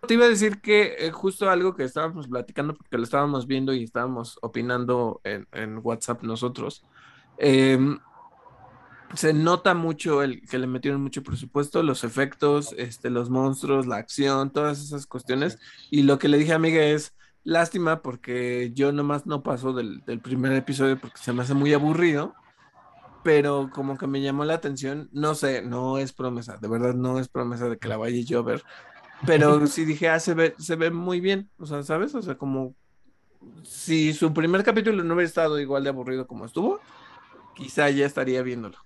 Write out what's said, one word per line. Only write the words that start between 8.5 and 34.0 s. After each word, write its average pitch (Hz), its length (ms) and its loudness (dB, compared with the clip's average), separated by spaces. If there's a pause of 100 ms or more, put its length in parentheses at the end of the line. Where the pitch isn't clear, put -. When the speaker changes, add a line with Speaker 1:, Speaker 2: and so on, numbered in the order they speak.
Speaker 1:
se 156 180 2
nota 175 420 4
mucho 160 480 0
el 131 240 -4
que 131 120 -4
le 127 100 -2
metieron 139 340 -2
mucho 135 220 -6
presupuesto, 143 580 -2
los 139 220 0
efectos, 139 760 0
este, 123 320 -6
los 120 180 -2
monstruos, 135 600 0
la 113 80 -2
acción, 135 560 0
todas 147 320 -2
esas 143 220 -10
cuestiones. 135 480 -4
Speaker 2:
Sí. - 440 -6
Speaker 1:
Y 139 60 6
lo 139 160 6
que - 80 2
le 147 100 6
dije 156 140 4
a 160 80 4
Miguel 160 340 4
es, 147 220 -6 (260)
"Lástima, 165 580 0
porque 123 720 -4
yo 139 180 2
nomás 143 340 -2
no 147 160 -4
paso 131 300 -4
del, 113 320 -6
del 113 160 -6
primer 127 320 -2
episodio 135 480 0
porque - 180 -18
se - 140 -6
me 123 100 -2
hace 131 120 -2
muy 143 180 4
aburrido", 151 640 2 (880)
pero 143 480 4
como 135 260 -6
que 139 80 -8
me 139 140 -2
llamó 139 240 -2
la 156 100 0
atención, 143 560 -6
no 151 240 -2
sé, 135 280 -2
no 127 360 -2
es 131 140 -4
promesa, 117 460 -8
de 104 100 -8
verdad 120 260 0
no 127 240 0
es 131 100 -6
promesa 120 400 -4
de 117 100 -6
que - 100 -8
la 113 80 -4
vaya 120 260 -4
yo 120 180 0
a - 20 -2
ver, 117 200 -4 (640)
pero 147 400 6
Speaker 2:
<laughs> - 0 -
Speaker 1:
sí 160 200 0
dije, 156 240 0
"Ah, 160 100 2
se 170 140 0
ve, 160 240 4
se 160 180 -4
ve 160 140 2
muy 175 300 -4
bien", 196 280 -2 (100)
o 165 60 -14
sea, 147 180 -6
¿sabes? 180 320 -2
O 254 60 -4
sea, 175 160 -6
como 135 380 -4 (880)
si 156 500 0